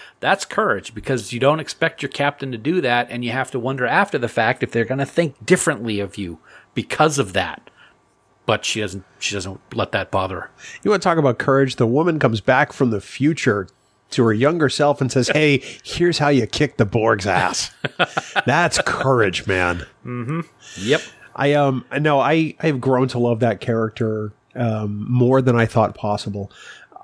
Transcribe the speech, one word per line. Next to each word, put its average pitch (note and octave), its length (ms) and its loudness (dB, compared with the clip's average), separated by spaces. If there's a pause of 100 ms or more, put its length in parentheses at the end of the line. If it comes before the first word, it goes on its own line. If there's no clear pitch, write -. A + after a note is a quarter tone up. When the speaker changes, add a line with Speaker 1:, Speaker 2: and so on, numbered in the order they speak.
(200)
Speaker 1:
That's F3+ 240 0
courage A#2+ 500 -2
because A2 380 -6
you A#2+ 80 -8
don't D3 200 4
expect - 420 -6
your C#3+ 80 -6
captain C#3 420 -4
to A#2 60 -8
do C3 240 -2
that. A#2+ 280 0
And B2 140 -6
you A#2+ 60 -4
have B2+ 220 -4
to C3 60 -6
wonder B2 280 -2
after E3 320 2
the A#2+ 100 -2
fact A#2 340 0
if A#2+ 80 -4
they're A#2 140 0
gonna C3+ 220 -2
think D#3 400 -2
differently A#2+ 520 0
of G2 200 -6
you F2 220 -8 (340)
because D3+ 440 0
of G2+ 140 -2
that. F2 380 -6 (720)
But G#2+ 220 -2
she - 140 -4
doesn't, F#2+ 240 -8 (140)
she - 160 -6
doesn't F#2+ 260 -8 (120)
let A2 200 -4
that G2 180 -4
bother F#2+ 300 -2
her. - 100 -14 (320)
Speaker 2:
You G3 80 0
wanna G3+ 100 2
talk E3+ 160 2
about C#3 220 2
courage? C3+ 380 2
The A#2+ 100 2
woman D#3 320 2
comes C3 240 0
back C3 300 2
from B2+ 180 0
the G#2+ 100 -2
future B2 680 0 (440)
to B2 140 2
her A2+ 80 4
younger C#3+ 360 2
self C#3+ 320 2
and C3 100 0
says, B2+ 180 2
Speaker 1:
<laughs> - 40 0
Speaker 2:
"Hey, D3+ 300 4 (200)
here's F3 360 0
how D3 100 2
you B2+ 180 4
kick - 300 -2
the A#2+ 80 2
Borg's G#2+ 420 2
ass." F2+ 440 0 (360)
Speaker 1:
<laughs> - 400 -4
Speaker 2:
That's D3+ 380 2
courage, A#2 640 0
man. F2+ 400 0 (180)
Speaker 1:
Mm-hmm. B2 360 -6 (380)
Yep. A#2 240 0 (320)
Speaker 2:
I, C#3+ 200 2
um, C#3 300 2 (140)
no, D3 220 2
I, D#3 400 2
I've D3 200 0
grown C3 280 2
to B2 100 -4
love A#2+ 220 2
that A2+ 200 0
character, A2 720 -2 (220)
um, G#2+ 560 -4
more B2 300 4
than B2+ 160 2
I A#2 100 6
thought G#2+ 280 2
possible. G2+ 560 -6 (540)